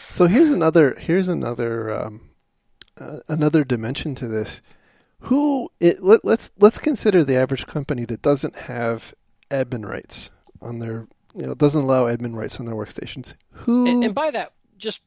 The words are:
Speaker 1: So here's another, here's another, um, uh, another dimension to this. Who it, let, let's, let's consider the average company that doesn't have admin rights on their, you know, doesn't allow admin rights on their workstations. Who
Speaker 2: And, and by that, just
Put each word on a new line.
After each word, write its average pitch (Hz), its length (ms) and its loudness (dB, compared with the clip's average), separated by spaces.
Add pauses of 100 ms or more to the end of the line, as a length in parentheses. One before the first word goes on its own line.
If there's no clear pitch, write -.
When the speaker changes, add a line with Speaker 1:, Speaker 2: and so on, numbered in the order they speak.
(140)
Speaker 1:
So 175 140 4
here's 285 240 6
another, 160 460 4
here's 180 300 0
another, 120 640 -4
um, 107 380 -8 (680)
uh, 135 200 -14 (100)
another 151 380 2
dimension 127 500 -4
to 127 120 -8
this. 107 340 -6 (640)
Who 277 440 0 (100)
it, 170 220 4
let, 196 240 6
let's, 214 340 0
let's 208 200 6
consider 208 440 2
the 135 120 0
average 131 320 0
company 135 380 -6
that 110 160 -8
doesn't 143 340 0
have 117 580 -6 (360)
admin 123 380 -4
rights - 440 -12 (300)
on 117 180 -10
their, 113 280 -8 (280)
you 165 100 -8
know, 131 100 -6
doesn't 147 280 4
allow 131 220 4
admin 120 300 -4
rights - 240 -8
on 123 60 -10
their 117 100 -8
workstations. - 600 -10 (160)
Who 247 360 0
Speaker 2:
And, 247 160 2
and 214 120 -2
by 302 160 -2
that, 208 220 -8 (240)
just 202 300 -8